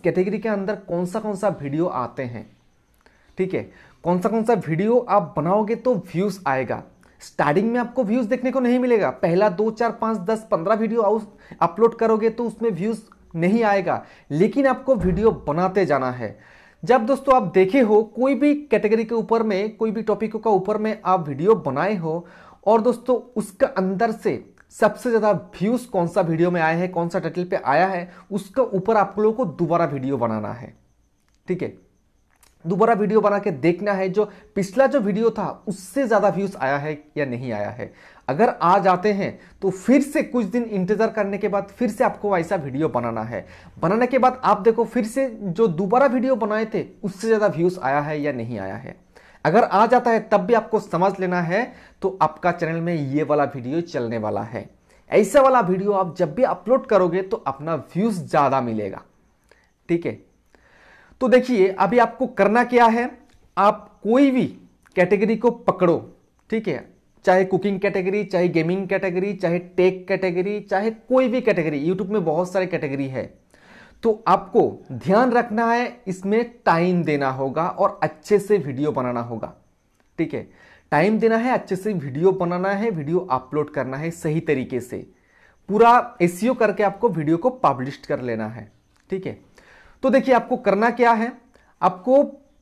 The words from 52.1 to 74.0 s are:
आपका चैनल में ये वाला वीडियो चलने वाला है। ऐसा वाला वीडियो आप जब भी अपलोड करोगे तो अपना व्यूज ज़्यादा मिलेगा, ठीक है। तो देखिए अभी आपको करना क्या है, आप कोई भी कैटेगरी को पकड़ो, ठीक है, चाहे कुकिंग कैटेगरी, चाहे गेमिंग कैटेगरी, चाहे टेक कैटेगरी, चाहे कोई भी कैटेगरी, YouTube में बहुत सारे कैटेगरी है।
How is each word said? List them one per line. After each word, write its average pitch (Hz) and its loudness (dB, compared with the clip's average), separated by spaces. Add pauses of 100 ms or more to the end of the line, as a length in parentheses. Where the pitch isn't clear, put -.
आपका 170 0
चैनल 165 -4
में 170 -2
ये 147 -2
वाला 147 2
वीडियो 139 -6
चलने 120 -6
वाला 107 -4
है। 107 -12 (420)
ऐसा 214 4
वाला 262 6
वीडियो 190 0
आप 185 -2
जब 175 -2
भी 254 0
अपलोड 240 0
करोगे 185 2
तो 190 -6
अपना 151 -6
व्यूज 202 -2
ज़्यादा 135 2
मिलेगा, 107 -4 (880)
ठीक 170 -2
है। 123 -4 (1080)
तो 254 2
देखिए 240 6
अभी 190 2
आपको 233 2
करना 208 4
क्या 240 6
है, 240 2 (480)
आप 208 0
कोई 262 4
भी 247 2 (500)
कैटेगरी 185 2
को 247 4
पकड़ो, 175 2 (520)
ठीक 220 -4
है, 123 -6 (400)
चाहे 190 6
कुकिंग 190 -2
कैटेगरी, 196 -2
चाहे 180 0
गेमिंग 170 -2
कैटेगरी, 190 -2
चाहे 180 -2
टेक 180 0
कैटेगरी, 185 -2
चाहे 202 -2
कोई 254 0
भी 247 -2
कैटेगरी, 156 0
YouTube 180 -2
में 208 -2
बहुत 170 -2
सारे 185 0
कैटेगरी 139 -4
है। 127 -6 (800)